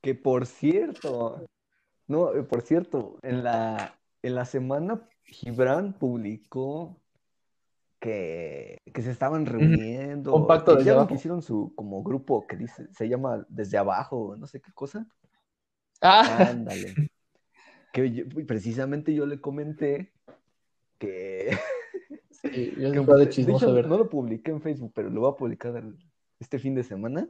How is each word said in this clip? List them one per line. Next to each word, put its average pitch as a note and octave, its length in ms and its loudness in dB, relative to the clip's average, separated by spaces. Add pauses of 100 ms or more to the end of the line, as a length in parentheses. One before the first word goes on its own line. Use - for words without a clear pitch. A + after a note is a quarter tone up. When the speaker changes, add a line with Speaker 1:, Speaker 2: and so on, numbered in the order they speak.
Speaker 1:
Que C3+ 120 -2
por B2+ 320 0
cierto, D3+ 960 -2 (640)
no, D#3 260 2
eh, C3 120 0
por A#2 180 -2
cierto, D#3+ 600 -2
en B2+ 200 -2
la, A2+ 560 -2 (240)
en B2+ 140 -4
la B2 80 -4
semana C#3 580 -4 (220)
Gibran C3 720 -2
publicó C3 1000 -6 (1000)
que, E2 800 -8 (160)
que B2 80 -6
se A#2+ 80 -4
estaban C#3 320 -2
Speaker 2:
Ujú. C3+ 160 -2
Speaker 1:
reuniendo, C#3 760 2
Speaker 3:
Un D#3 100 4
pacto D#3+ 260 6
Speaker 1:
que D3 60 12
Speaker 3:
desde C3+ 80 6
Speaker 1:
ya G#3 60 8
ven - 60 8
Speaker 3:
abajo. F#3+ 100 6
Speaker 1:
que - 80 -2
hicieron E3 260 -6
su G#2+ 320 -4
como G2 300 -8
grupo C3+ 420 -2
que - 100 -10
dice, - 360 -12
se A2 160 -6
llama B2 400 -4
Desde G#2 300 -4
Abajo, G2+ 600 -4
no A2+ 80 -16
sé C3+ 140 -18
qué - 120 -20
cosa. G#3+ 360 -12 (920)
Speaker 3:
Ah. G3+ 500 8
Speaker 1:
Ándale. G#2+ 600 -4 (840)
Que B2+ 200 0
yo, A#2 120 -6 (220)
precisamente C3+ 680 -4
yo D3 140 0
le C#3+ 140 -8
comenté D3 720 -6 (840)
que F#2+ 520 -8
<laughs> D5+ 280 -6 (520)
Speaker 3:
Sí, - 480 -8
yo C3+ 140 0
Speaker 1:
que C#3 120 2
Speaker 3:
soy C#3 140 10
de C#3+ 60 10
Speaker 1:
de C#3 60 4
Speaker 3:
chismoso, C3 360 4
Speaker 1:
hecho, C3 60 6
Speaker 3:
a - 20 4
ver. A#2+ 140 4
Speaker 1:
no E3+ 100 2
lo A3 100 4
publiqué B2 440 -4
en D3+ 100 -6
Facebook, C3+ 320 -6
pero G2+ 160 -4
lo G#2+ 120 -2
voy C3+ 100 4
a C#3 40 -12
publicar A#2+ 400 -6
el, A2+ 200 -14 (420)
este - 220 -8
fin C3+ 160 -4
de B2 80 -2
semana. B2 440 -6